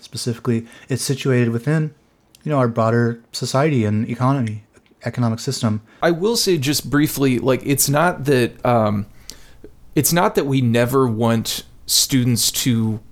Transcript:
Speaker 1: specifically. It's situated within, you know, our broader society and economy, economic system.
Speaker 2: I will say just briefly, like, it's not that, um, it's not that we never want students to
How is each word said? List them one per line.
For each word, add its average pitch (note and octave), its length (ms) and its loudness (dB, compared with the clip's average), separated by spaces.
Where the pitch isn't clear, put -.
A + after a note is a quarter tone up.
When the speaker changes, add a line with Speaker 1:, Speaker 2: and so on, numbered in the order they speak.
Speaker 1:
specifically. A#2 640 -4
It's B2+ 140 -4
situated B2+ 480 0
within, D3+ 420 -2
you D3+ 60 -6
know, D3 80 0
our B2+ 100 2
broader A#2 520 2
society C3 520 0
and G#2 240 0
economy, B2 560 -2
economic A#2+ 360 -2
system. G#2+ 400 -2
Speaker 2:
I E3 80 4
will F#3+ 260 0
say F#3 220 2
just C3+ 320 -2
briefly, C#3 480 2
like, B2 260 0
it's C#3 240 0
not D3+ 380 0
that, B2 400 0
um, G#2+ 400 0
it's D3+ 180 0
not F#3+ 220 2
that D#3+ 120 0
we C3+ 140 0
never B2 460 2
want A2+ 560 -2
students B2 640 0
to A2+ 500 -2